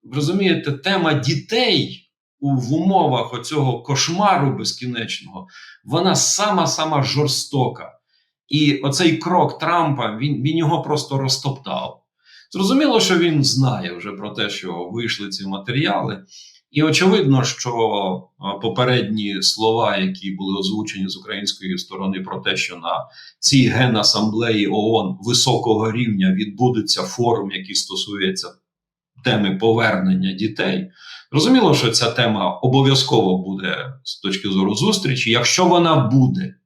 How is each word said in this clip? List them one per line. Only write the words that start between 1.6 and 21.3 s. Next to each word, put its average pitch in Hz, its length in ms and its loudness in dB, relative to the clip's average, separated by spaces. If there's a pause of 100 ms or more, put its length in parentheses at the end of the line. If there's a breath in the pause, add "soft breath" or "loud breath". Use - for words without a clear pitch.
у, 139 160 0
в 120 180 -2
умовах 160 600 0
оцього 127 480 -2
кошмару 143 760 0
безкінечного, 98 880 -8 (380 loud breath)
вона 170 300 2
сама-сама 160 880 0
жорстока. 135 880 -2 (560)
І 143 300 2
оцей 156 400 2
крок 170 420 0
Трампа, 147 580 0
він, 131 240 -2
він 156 160 0
його 160 240 2
просто 147 360 -2
розтоптав. - 840 -4 (480 soft breath)
Зрозуміло, 240 480 2
що 185 180 2
він 165 260 4
знає 110 540 0
вже 98 140 -10
про 98 180 -10
те, 101 200 -4
що 90 420 -8
вийшли 107 380 -6
ці 95 180 -10
матеріали. 120 760 -4 (460 loud breath)
І 151 120 2
очевидно, 156 600 4
що, - 280 -4 (680)
а, 98 140 -6
попередні 107 880 -2
слова, 110 560 2
які 95 340 -4
були 95 280 -4
озвучені 98 480 -4
з 92 100 -10
української 98 600 -8